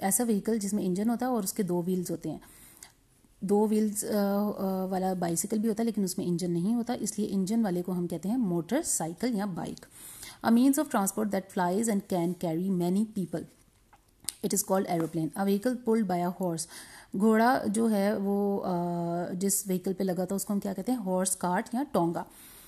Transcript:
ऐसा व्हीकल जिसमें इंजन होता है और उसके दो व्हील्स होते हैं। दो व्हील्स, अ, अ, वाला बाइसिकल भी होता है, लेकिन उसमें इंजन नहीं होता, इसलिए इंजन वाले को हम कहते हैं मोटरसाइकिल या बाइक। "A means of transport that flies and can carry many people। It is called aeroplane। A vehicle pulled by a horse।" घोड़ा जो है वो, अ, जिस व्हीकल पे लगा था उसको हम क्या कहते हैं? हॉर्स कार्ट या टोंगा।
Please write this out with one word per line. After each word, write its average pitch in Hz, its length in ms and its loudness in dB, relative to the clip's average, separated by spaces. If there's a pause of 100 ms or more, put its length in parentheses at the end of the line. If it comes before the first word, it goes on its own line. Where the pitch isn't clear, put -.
ऐसा 196 220 2
व्हीकल 226 360 2
जिसमें 202 240 -2
इंजन 190 260 0
होता 247 160 0
है 254 60 0
और 226 120 0
उसके 202 200 -2
दो 175 180 2
व्हील्स 180 300 -2
होते 165 180 -6
हैं। - 120 -8 (1000)
दो 202 240 4
व्हील्स, 214 380 2
अ, - 20 -6
अ, 202 760 0
वाला 185 280 0
बाइसिकल 175 440 0
भी 214 100 0
होता 220 140 0
है, 233 40 2
लेकिन 214 180 0
उसमें 185 220 -2
इंजन 175 260 0
नहीं 170 220 2
होता, 240 200 -2
इसलिए 208 340 -2
इंजन 202 360 0
वाले 175 180 0
को 180 100 -6
हम 175 160 -2
कहते 165 220 -4
हैं 240 80 0
मोटरसाइकिल 185 1000 0
या 196 100 0
बाइक। - 400 -8 (600)
"A 226 40 4
means 254 300 6
of 311 60 0
transport 214 460 0
that 196 260 -2
flies 185 280 2
and 196 280 0
can 175 220 2 (100)
carry 175 360 0
many 185 240 4 (120)
people। 170 260 -4 (1000)
It 190 80 -2
is 196 180 0
called 190 180 2
aeroplane। 165 480 -2
A 196 80 0
vehicle 202 300 2 (140)
pulled 226 180 2
by 180 240 0
a - 100 -8
horse।" 170 260 -4 (480)
घोड़ा 220 520 4
जो 220 200 2
है 208 300 2
वो, 202 400 0
अ, - 120 -4 (640)
जिस 196 340 -2
व्हीकल 185 260 -2
पे 190 100 -4
लगा 185 220 0
था 196 100 -4
उसको 196 180 -4
हम 202 60 0
क्या 196 140 -4
कहते 190 180 -4
हैं? 254 80 0
हॉर्स 185 360 0
कार्ट 185 400 -2
या 254 80 -2
टोंगा। 170 420 0 (420)